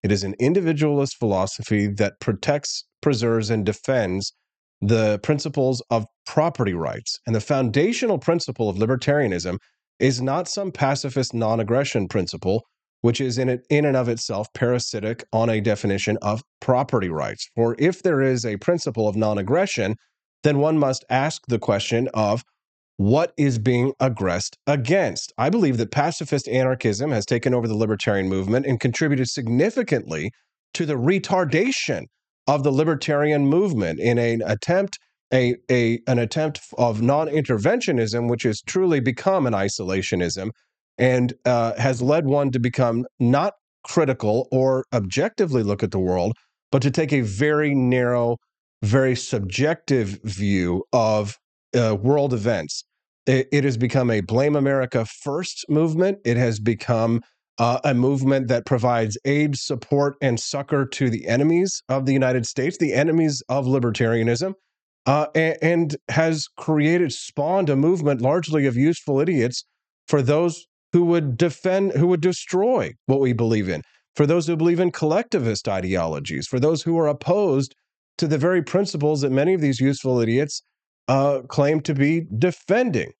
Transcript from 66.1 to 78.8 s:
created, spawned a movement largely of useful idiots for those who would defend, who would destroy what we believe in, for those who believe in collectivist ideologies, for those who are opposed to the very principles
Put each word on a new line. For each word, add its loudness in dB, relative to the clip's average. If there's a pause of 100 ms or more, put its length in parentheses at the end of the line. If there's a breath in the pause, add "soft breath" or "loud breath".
created, 2
spawned -2
a 2
movement 2
largely 0
of 0
useful 2
idiots 0 (440)
for 2
those 0 (260)
who 4
would 2
defend, 0
who 2
would 2
destroy 0 (140)
what 4
we 2
believe 0
in, -4 (320 soft breath)
for 2
those 2
who -2
believe 2
in 2
collectivist -2
ideologies, -4
for -4
those 0
who -2
are 2
opposed 0 (440)
to -2
the 0
very 2
principles -4